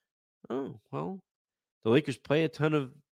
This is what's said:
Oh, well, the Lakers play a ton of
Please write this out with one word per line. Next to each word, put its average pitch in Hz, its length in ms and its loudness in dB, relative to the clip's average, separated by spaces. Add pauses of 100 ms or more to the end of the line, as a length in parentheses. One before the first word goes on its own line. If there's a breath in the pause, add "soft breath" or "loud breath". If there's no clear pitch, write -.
(500)
Oh, 120 300 -6 (120)
well, 175 320 -8 (600)
the 110 60 0
Lakers 139 280 4
play 156 260 0
a 156 60 0
ton 156 240 0
of 135 180 0 (220)